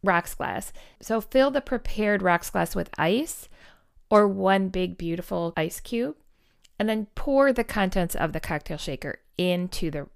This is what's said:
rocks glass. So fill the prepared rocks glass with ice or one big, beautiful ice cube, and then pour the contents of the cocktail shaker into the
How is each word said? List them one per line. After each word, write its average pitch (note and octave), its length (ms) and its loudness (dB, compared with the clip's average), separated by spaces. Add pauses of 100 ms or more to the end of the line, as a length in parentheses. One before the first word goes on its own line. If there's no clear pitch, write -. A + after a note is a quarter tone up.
rocks F3 320 2
glass. - 380 -6 (280)
So A3 200 -2
fill C4 300 4
the C4+ 100 0
prepared G#3+ 640 0
rocks F3 260 2
glass E3+ 260 -2
with F3 220 -2
ice G#3+ 540 -2 (580)
or G#3 180 6
one F#3+ 440 2
big, F#3 260 -4
beautiful E3+ 640 -4
ice E3 200 -2
cube, B3 380 -4 (640)
and G#3 100 0
then A3 260 -2
pour C4+ 380 4
the A#3+ 120 2
contents F#3+ 500 0
of D#3 180 -2
the D#3+ 80 -4
cocktail D3+ 380 -6
shaker - 420 -8 (160)
into F3+ 540 -2
the D3 260 -8